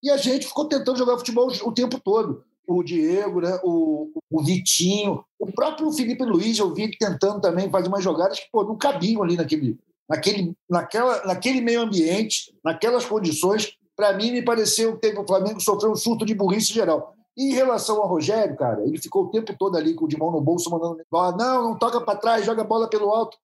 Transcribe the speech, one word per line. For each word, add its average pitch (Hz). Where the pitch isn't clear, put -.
E 269
a 285
gente 262
ficou -
tentando 262
jogar 247
futebol 240
o 247
tempo 240
todo. 190
O 175
Diego, 175
né? 180
O, 156
o 156
Vitinho, 185
o 190
próprio 302
Felipe 247
Luiz, 220
eu 190
vi 190
ele 214
tentando 196
também 185
fazer 185
umas 190
jogadas 180
que, -
pô, 214
não 214
cabiam 226
ali 175
naquele, 151
naquele, 180
naquela, 202
naquele 233
meio 233
ambiente, 196
naquelas 220
condições. 196
Pra 202
mim, 214
me 247
pareceu 226
que 220
teve, 214
o 196
Flamengo 190
sofreu 208
um 214
surto 226
de 220
burrice 202
geral. 175
E 269
em -
relação 233
ao 196
Rogério, 175
cara, 110
ele 156
ficou -
o -
tempo 220
todo 185
ali 160
com 160
o -
de 147
mão 160
no 160
bolso, 170
mandando, 170
"Ó, 175
não, 240
não 226
toca 233
pra 208
trás, 226
joga 226
a 208
bola 220
pelo 208
alto." 220